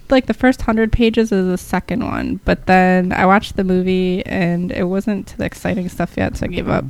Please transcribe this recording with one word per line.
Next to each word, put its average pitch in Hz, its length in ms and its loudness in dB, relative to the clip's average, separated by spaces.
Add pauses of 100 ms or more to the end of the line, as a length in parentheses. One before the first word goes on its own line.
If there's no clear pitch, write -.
(100)
like, 262 160 4
the 220 80 -2
first - 280 2
hundred 220 300 0
pages 226 400 2
of 185 140 2
the 185 120 0
second - 460 -4
one, - 400 -4
but - 220 0
then 185 460 4
I 190 140 2
watched 190 300 2
the 196 80 -2
movie, 185 600 0
and 175 460 -2
it - 120 -2
wasn't 190 440 -2
to - 80 -16
the - 80 -4
exciting 180 440 -4
stuff - 280 -6
yet, - 200 -2
so - 100 -4
I - 20 -6
gave 180 200 -6
up - 220 0